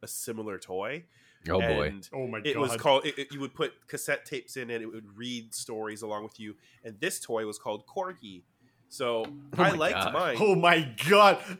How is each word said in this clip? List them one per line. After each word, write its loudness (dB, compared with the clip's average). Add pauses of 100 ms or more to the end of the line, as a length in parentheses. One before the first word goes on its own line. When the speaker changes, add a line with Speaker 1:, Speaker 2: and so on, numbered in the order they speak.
Speaker 1:
a -14
similar -8
toy. -8 (440)
Speaker 2:
Oh, 2
boy. 0
Speaker 1:
And -10
Speaker 3:
Oh, -6
my -6
Speaker 1:
it -2
was 0
Speaker 3:
God. -2
Speaker 1:
called, 4
it, -4
it, -8
you -10
would -6
put -4 (160)
cassette -6
tapes -10
in -8
and -4
it -10
would -16
read -10
stories -8
along -6
with -16
you. -12 (280)
And -14
this -4
toy -4
was -6
called -6
Corgi. -10 (460)
So 0 (340)
Speaker 2:
Oh, 6
Speaker 1:
I 8
Speaker 2:
my 0
Speaker 1:
liked 2
Speaker 2:
God. 0
Speaker 1:
mine. 0
Speaker 3:
Oh, 6
my 6 (280)
God. 10 (200)